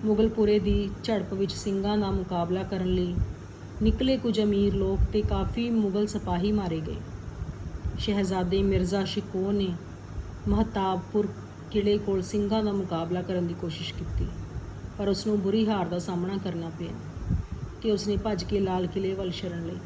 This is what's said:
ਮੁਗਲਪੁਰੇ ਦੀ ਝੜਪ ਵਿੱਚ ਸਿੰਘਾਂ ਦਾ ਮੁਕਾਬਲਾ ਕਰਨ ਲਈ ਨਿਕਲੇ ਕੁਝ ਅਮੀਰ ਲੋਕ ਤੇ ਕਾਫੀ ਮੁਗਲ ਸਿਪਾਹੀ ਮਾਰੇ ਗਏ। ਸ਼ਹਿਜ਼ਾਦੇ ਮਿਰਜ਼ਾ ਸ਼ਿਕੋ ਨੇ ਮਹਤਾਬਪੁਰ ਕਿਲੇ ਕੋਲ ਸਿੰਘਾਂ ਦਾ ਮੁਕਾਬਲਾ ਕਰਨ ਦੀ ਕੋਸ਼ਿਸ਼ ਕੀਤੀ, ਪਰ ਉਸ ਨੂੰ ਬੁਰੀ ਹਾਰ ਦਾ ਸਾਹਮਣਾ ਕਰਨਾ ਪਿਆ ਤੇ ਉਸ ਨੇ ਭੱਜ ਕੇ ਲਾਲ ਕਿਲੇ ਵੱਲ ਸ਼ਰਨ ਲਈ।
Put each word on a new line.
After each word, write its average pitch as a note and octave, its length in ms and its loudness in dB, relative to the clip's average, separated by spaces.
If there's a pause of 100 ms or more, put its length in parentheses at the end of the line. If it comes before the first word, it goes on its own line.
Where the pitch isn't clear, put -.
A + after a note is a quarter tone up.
ਮੁਗਲਪੁਰੇ G#3+ 540 6
ਦੀ G3+ 300 2 (140)
ਝੜਪ G3 300 0
ਵਿੱਚ G3 180 0
ਸਿੰਘਾਂ G3+ 460 0
ਦਾ G3 140 2
ਮੁਕਾਬਲਾ F#3 520 0
ਕਰਨ F#3 300 0
ਲਈ F3+ 220 2 (680)
ਨਿਕਲੇ B3+ 340 4
ਕੁਝ A3 240 2
ਅਮੀਰ G3+ 320 4
ਲੋਕ F#3+ 260 2 (140)
ਤੇ G#3 80 4
ਕਾਫੀ G3+ 480 0
ਮੁਗਲ G#3 380 4
ਸਿਪਾਹੀ F#3+ 440 0
ਮਾਰੇ F3+ 360 0
ਗਏ। D3+ 80 -4 (1040)
ਸ਼ਹਿਜ਼ਾਦੇ F#3+ 640 2
ਮਿਰਜ਼ਾ F#3+ 420 2
ਸ਼ਿਕੋ G3 460 -2
ਨੇ G3 220 0 (760)
ਮਹਤਾਬਪੁਰ G3+ 800 2 (440)
ਕਿਲੇ G#3 260 4
ਕੋਲ G3 240 0
ਸਿੰਘਾਂ G#3 420 0
ਦਾ G#3 80 2
ਮੁਕਾਬਲਾ F3 500 -2
ਕਰਨ F3+ 260 0
ਦੀ E3+ 60 -2
ਕੋਸ਼ਿਸ਼ E3 400 -6
ਕੀਤੀ, - 340 -2 (720)
ਪਰ G3+ 100 0
ਉਸ G3 200 0
ਨੂੰ G#3 140 2
ਬੁਰੀ G#3 260 2
ਹਾਰ G3 180 2
ਦਾ F3 140 -2
ਸਾਹਮਣਾ F3+ 380 -2
ਕਰਨਾ E3 420 -6
ਪਿਆ E3+ 120 -8 (880)
ਤੇ A3 100 2
ਉਸ G3+ 160 0
ਨੇ G3+ 100 2
ਭੱਜ G3+ 260 -2
ਕੇ G#3 160 0
ਲਾਲ F#3 280 2
ਕਿਲੇ F#3+ 260 -2
ਵੱਲ F#3+ 180 -4
ਸ਼ਰਨ E3+ 360 -6
ਲਈ। F3+ 180 -6